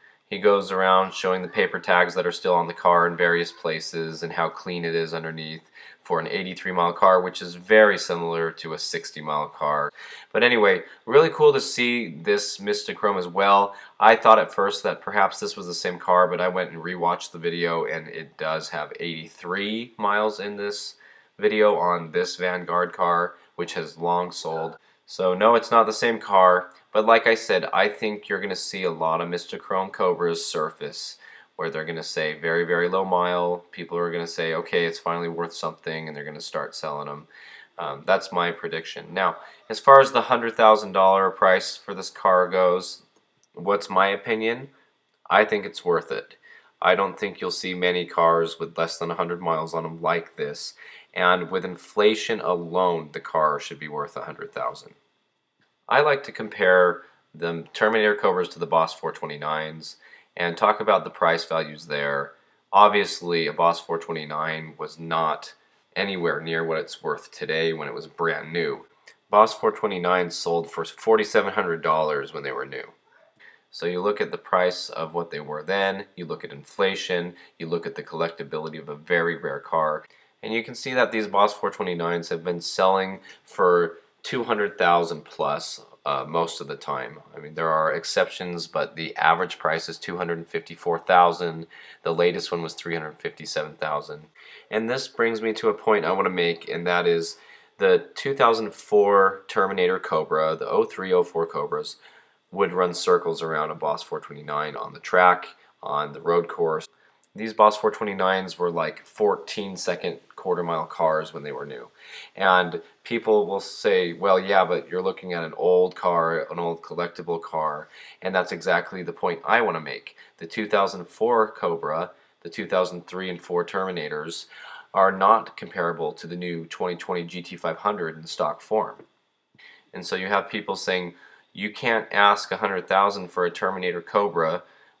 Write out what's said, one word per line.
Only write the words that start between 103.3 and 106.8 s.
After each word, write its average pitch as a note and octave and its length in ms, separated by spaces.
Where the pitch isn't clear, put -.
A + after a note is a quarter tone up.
around D#2 300
a D#2 40
Boss D2 280
four D#2 160
twenty-nine D2 560
on - 180
the - 60
track, F2+ 480
on D2 320
the D2 80
road E2+ 260
course. D#2+ 400